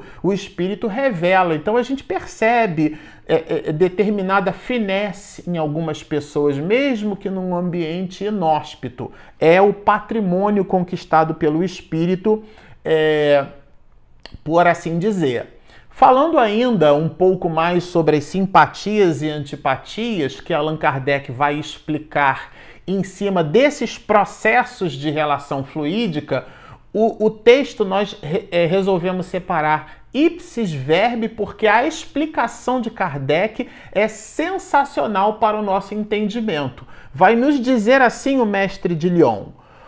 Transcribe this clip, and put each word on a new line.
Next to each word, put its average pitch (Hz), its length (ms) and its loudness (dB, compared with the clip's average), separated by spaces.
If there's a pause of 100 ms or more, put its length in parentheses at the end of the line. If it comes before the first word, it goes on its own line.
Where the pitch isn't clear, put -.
(220)
o 185 120 0
espírito 190 540 -4
revela. 185 680 0
Então 208 220 0
a 247 60 2
gente 269 200 -6
percebe, 220 960 0 (280)
é, 160 440 -2
é, - 20 -2
determinada 190 800 0
finesse 202 960 -4
em 175 80 -4
algumas 156 460 -4
pessoas, 147 540 -2
mesmo 214 580 -2
que 196 140 -8
num 185 260 -4
ambiente 175 720 -4
inóspito. 156 840 -4 (300)
É 165 220 6
o 202 100 6
patrimônio 202 920 0
conquistado 170 680 0
pelo 156 280 0
espírito, 185 800 -2 (400)
é, 151 600 4 (1000)
por 170 240 4
assim 170 320 0
dizer. 165 640 -2 (280)
Falando 269 480 4
ainda 214 560 4
um 156 140 2
pouco 185 400 2
mais 170 380 0
sobre 151 320 2
as 139 80 -4
simpatias 180 960 2
e 156 80 -4
antipatias 151 1120 -4
que - 120 -6
Allan 156 220 -2
Kardec 139 560 -2
vai 147 260 -2
explicar 147 920 -4 (340)
em 190 160 -2
cima 190 400 -2
desses 233 560 0
processos 214 960 0
de 139 180 -6
relação 147 540 -2
fluídica, 151 800 -4 (460)
o, 214 360 0
o - 20 2
texto 233 560 2
nós 196 360 -2
re-, 151 300 -6
é, 175 140 2
resolvemos 185 640 0
separar 156 760 -2 (100)
ipsis 240 600 -2
verbi, 208 560 0
porque 214 360 -4
a 226 220 4
explicação 277 920 -4
de 220 100 -6
Kardec 165 760 -2 (240)
é 320 160 2
sensacional 277 1300 -2
para 214 220 0
o 214 60 -4
nosso 196 300 -2
entendimento. 208 920 -4 (280)
Vai 185 240 6
nos 285 200 2
dizer 247 440 2
assim 262 400 2
o 233 40 2
mestre 196 500 -2
de 160 120 0
Lyon: 143 380 2 (420)